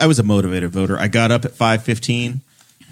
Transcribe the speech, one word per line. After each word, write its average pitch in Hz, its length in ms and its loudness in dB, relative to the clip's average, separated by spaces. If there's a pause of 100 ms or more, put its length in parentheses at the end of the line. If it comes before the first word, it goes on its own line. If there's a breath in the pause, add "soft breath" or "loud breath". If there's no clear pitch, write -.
I 160 60 4
was 147 140 4
a - 20 2
motivated 92 480 0
voter. 95 260 -2
I 104 120 -2
got 117 240 2
up 120 120 0
at 120 80 -6
five 113 300 0
fifteen. 120 580 -4 (520 soft breath)